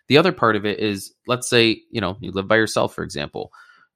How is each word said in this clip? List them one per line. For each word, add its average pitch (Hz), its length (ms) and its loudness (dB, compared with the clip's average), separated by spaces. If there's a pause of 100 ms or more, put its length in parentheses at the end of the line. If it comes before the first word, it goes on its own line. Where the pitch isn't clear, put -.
The 127 100 6
other 175 140 4
part 113 240 2
of 101 100 -2
it 104 140 -2
is, 101 340 -4 (120)
let's 123 240 -4
say, 117 400 4
you 117 100 -6
know, 95 220 -4
you 92 100 -12
live 95 160 -6
by 110 80 2
yourself, 110 380 0
for 85 100 -8
example. - 480 -10 (440)